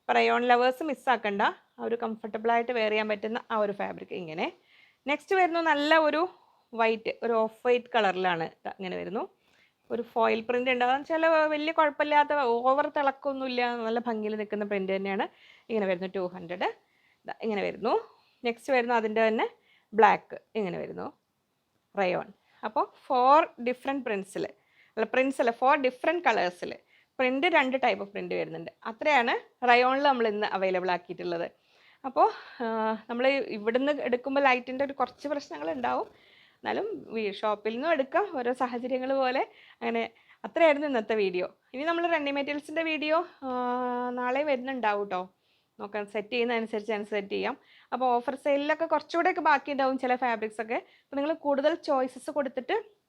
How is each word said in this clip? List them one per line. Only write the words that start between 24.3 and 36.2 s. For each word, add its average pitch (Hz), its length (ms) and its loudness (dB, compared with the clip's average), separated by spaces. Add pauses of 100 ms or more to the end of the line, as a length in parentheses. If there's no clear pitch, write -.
അല്ല 220 220 0
പ്രിന്റ്സ് 262 260 2
അല്ല, 233 100 2 (100)
ഫോർ 269 120 6 (140)
ഡിഫറെന്റ് 330 400 -2
കളേഴ്സിൽ 185 440 0 (460)
പ്രിന്റ്, 269 280 0 (120)
രണ്ട് 262 260 2
ടൈപ്പ് 202 200 0
ഓഫ് 202 100 -16
പ്രിന്റ് 180 260 -6
വരുന്നുണ്ട്. 160 300 -8 (200)
അത്രയാണ് 262 420 2 (360)
റയോണിൽ 254 440 4
നമ്മൾ 233 200 2
ഇന്ന് 208 240 -2
അവൈലബിൾ 185 380 0
ആക്കിയിട്ടുള്ളത്. 175 520 -6 (640)
അപ്പോൾ, 302 180 4 (380)
ആ, - 20 -2 (420)
നമ്മൾ 240 160 -4 (320)
ഇവിടുന്ന് 233 360 0 (160)
എടുക്കുമ്പോൾ 269 400 0
ലൈറ്റിൻ്റെ 254 400 0
ഒരു 277 120 -10
കുറച്ച് - 320 -4
പ്രശ്നങ്ങൾ 294 440 -8
ഉണ്ടാവും, 254 320 -2 (500)